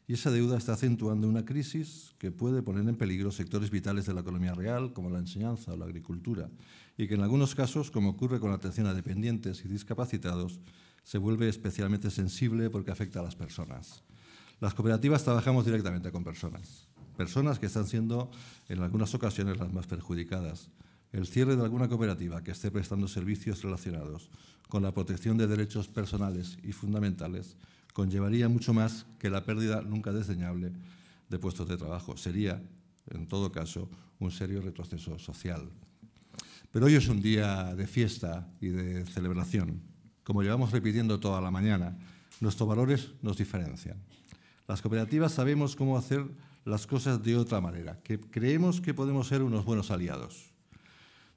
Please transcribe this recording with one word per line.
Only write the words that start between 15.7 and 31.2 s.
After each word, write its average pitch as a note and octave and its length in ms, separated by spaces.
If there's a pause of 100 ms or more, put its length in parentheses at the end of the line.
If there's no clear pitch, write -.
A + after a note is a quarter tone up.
con F2 120
personas, - 640 (280)
personas C3+ 440
que G#2+ 80
están G2+ 180
siendo A#2 460 (360)
en F2+ 140
algunas G2+ 320
ocasiones G2 460
las F2 120
más F2+ 140
perjudicadas. F2 880 (420)
El F#2+ 120
cierre C3 300
de B2 80
alguna A#2+ 240
cooperativa F2 560
que F#2+ 80
esté G2+ 180
prestando G2 380
servicios G2 540
relacionados D#2+ 680 (380)
con G2+ 160
la F#2+ 100
protección G2 440
de A2+ 100
derechos G#2+ 400
personales G2 760
y G2+ 120
fundamentales F#2 840 (380)
conllevaría G2+ 560
mucho A#2 240
más A2 320 (120)
que G#2 120
la G2 160
pérdida G#2+ 360
nunca G#2 300
desdeñable F2+ 600 (560)